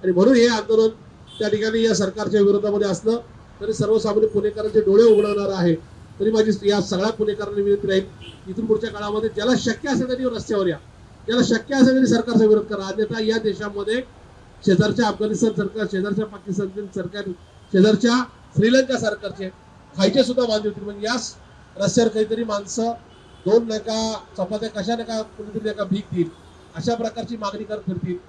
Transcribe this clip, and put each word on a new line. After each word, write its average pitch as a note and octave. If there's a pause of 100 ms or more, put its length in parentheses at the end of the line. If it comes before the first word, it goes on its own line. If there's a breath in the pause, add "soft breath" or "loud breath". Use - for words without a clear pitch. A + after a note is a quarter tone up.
आणि F#3
म्हणून G#3
हे A#3
आंदोलन A3 (520)
त्या G#3
ठिकाणी A3
या A3
सरकारच्या G3+
विरोधामध्ये G3+
असलं A3 (440)
तरी G#3+
सर्वसामान्य G#3+
पुणेकरांचे G#3+
डोळे G3
उघडवणारं G3+
आहे. F3 (440)
तरी G#3
माझी G#3+
या G3+
सगळ्या G3
पुणेकरांना G#3
विनंती G3+
राहील, F#3+ (440)
इथून F#3+
पुढच्या A3
काळामध्ये G#3
ज्याला G#3+
शक्य A#3+
असेल B3+
त्यांनी B3+
रस्त्यावर G3+
या, D#3 (480)
ज्याला A#3+
शक्य A3+
असेल C4
त्यांनी C4
सरकारचा A3+
विरोध G#3+
करा. G3
अन्यथा G#3+
या A3
देशामध्ये G3+ (680)
शेजारच्या G#3
अफगाणिस्तान G#3+
सरकार, G#3+
शेजारच्या G3+
पाकिस्तान G3 (280)
सरकार, F#3 (520)
शेजारच्या G#3+ (340)
श्रीलंका B3+
सरकारचे G3+ (480)
खायचे G#3+
सुद्धा B3
वांदे G#3+
होतील. G3
म्हणजे G3+
याच A#3+ (420)
रस्त्यावर G3+
काहीतरी A3
माणसं G#3+ (540)
दोन A3+
नका A3 (180)
चपात्या G#3
कशा G#3+
नका A3+
कुणीतरी G#3+
नका G#3
भीक F#3+
देईल, E3 (460)
अशा A3+
प्रकारची A3+
मागणी G#3
करत G#3+
फिरतील. F3+ (120)